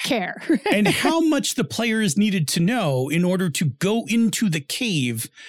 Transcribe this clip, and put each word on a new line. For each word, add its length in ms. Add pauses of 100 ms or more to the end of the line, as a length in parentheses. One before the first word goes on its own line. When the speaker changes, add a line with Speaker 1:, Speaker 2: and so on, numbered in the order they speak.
Speaker 1:
care. 380 (140)
<laughs> 160
Speaker 2:
and 140
how 340
much 360
the 80
player 360
is 160
needed 320
to 120
know 480
in 160
order 260
to 140
go 440
into 400
the 120
cave 680 (200)